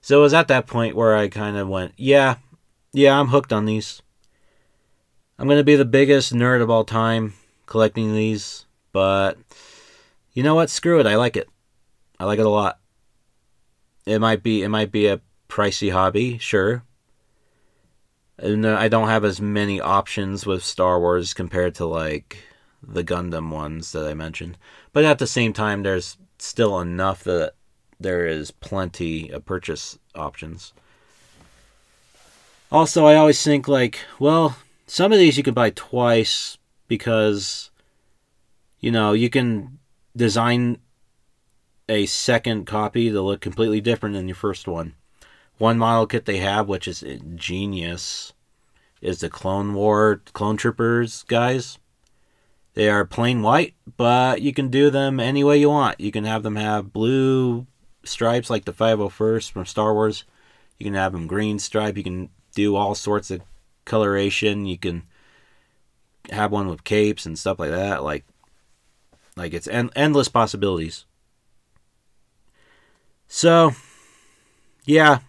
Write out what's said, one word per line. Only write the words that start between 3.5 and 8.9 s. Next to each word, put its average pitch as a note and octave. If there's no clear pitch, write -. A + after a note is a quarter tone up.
on G#2+
these. G#2+
I'm C3
gonna D3
be D3
the C#3
biggest C3+
nerd B2
of A#2
all A2+
time A2+
collecting A2
these, G#2+